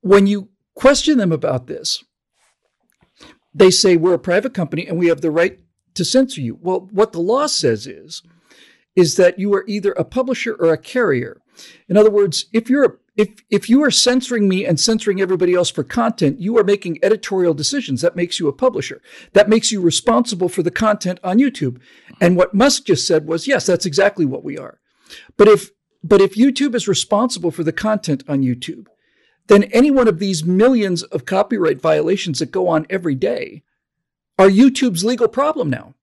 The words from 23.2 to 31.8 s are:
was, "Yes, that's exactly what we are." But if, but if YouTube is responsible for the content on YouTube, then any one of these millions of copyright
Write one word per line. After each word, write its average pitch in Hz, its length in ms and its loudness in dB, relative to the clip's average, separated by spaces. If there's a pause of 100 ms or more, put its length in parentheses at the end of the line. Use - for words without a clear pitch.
was, 165 180 -4
"Yes, 269 200 -2
that's 180 200 0
exactly 160 400 0
what 135 160 -6
we 147 160 -12
are." - 220 -18 (560)
But 208 100 6
if, 208 240 4 (320)
but 190 180 4
if 190 140 2
YouTube 269 400 0
is 214 140 -4
responsible 196 640 -2
for 170 100 -8
the 156 100 -2
content 208 540 -4
on 139 160 -4
YouTube, 123 460 -6 (580)
then 202 180 4
any 277 280 2
one 247 160 4
of 160 100 -2
these 185 240 -4
millions 190 640 0
of - 200 -8
copyright 190 560 -2